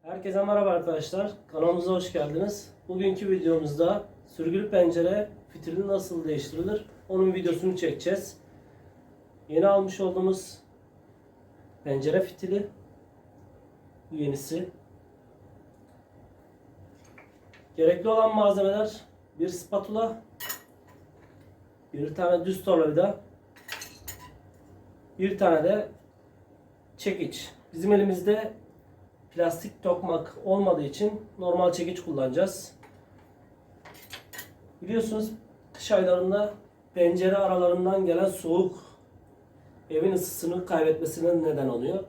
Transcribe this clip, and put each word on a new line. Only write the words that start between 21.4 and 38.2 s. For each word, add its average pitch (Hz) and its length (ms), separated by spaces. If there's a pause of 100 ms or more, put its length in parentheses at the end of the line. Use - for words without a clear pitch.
bir 147 220
tane 175 300
düz 185 200
tornavida, 165 560 (2000)
bir 190 200
tane 165 260
de 208 240 (1080)
çekiç. - 540 (220)
Bizim 185 200
elimizde 202 640 (800)
plastik 170 480
tokmak - 640
olmadığı 190 380
için 208 380 (180)
normal 180 340
çekiç 175 280
kullanacağız. 147 720 (2000)
Biliyorsunuz 220 480 (420)
kış - 200
aylarında 185 600 (400)
pencere 180 420
aralarından 185 720
gelen 175 220